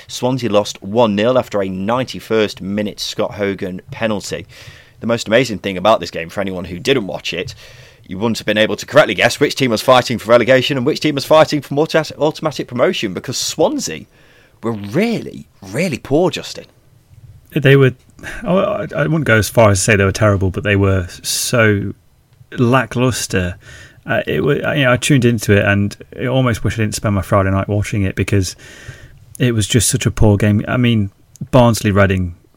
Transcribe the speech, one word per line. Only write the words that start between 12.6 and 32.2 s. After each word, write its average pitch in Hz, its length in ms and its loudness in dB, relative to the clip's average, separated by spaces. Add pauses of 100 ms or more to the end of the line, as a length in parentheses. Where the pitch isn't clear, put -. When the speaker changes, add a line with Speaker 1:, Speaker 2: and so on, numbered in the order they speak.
Speaker 1:
promotion, 123 460 -2
because - 240 -8
Swansea 156 680 -4 (580)
were 113 100 -4
really, 113 720 -4 (140)
really 151 380 -4
poor, 160 320 0
Justin. - 340 -12 (840)
Speaker 2:
They 135 260 4
were, 131 160 6 (500)
oh, 180 160 0
I, - 280 -2 (100)
I 147 60 0
wouldn't 151 240 0
go 113 100 4
as 104 140 0
far 110 200 4
as 98 80 2
to - 60 -2
say 107 120 4
they 98 80 4
were 98 80 2
terrible, 98 380 2
but 98 140 -6
they 101 120 2
were 95 320 2
so 107 840 0 (640)
lacklustre. 117 1000 0 (460)
Uh, 117 220 -2
it - 160 -2
wa-, 147 100 2 (200)
you 143 120 0
know, 123 80 4
I 123 40 4
tuned 123 280 2
into 110 320 4
it, 104 80 4
and 101 320 0 (220)
I 123 80 -6
almost 123 380 0
wish 101 140 -2
I 110 40 0
didn't 107 120 -2
spend 104 200 -2
my 95 80 0
Friday 95 280 2
night 98 180 0
watching 104 340 -2
it, 95 140 -2
because 98 400 0 (800)
it 123 140 2
was 110 140 0
just - 220 2
such - 180 0
a 110 40 2
poor 104 260 4
game. 104 320 2
I 120 80 -2
mean, 117 340 2 (400)
Barnsley 117 400 4
Reading 92 460 2 (200)